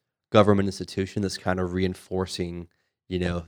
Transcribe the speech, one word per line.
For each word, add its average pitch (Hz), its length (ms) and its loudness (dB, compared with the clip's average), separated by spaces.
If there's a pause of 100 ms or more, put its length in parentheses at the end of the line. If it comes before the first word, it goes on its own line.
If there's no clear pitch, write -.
(320)
government 101 360 6
institution 95 540 -4
that's 95 160 -4
kind 92 220 -2
of 90 140 -2
reinforcing, 92 920 -4 (400)
you 92 120 -4
know, 87 280 -4